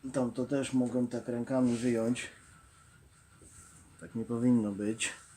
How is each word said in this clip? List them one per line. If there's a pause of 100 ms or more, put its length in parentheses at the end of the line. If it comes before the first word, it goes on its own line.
(140)
tam
to
też
mogłem
tak
rękami
wyjąć. (1700)
Tak
nie
powinno
być. (240)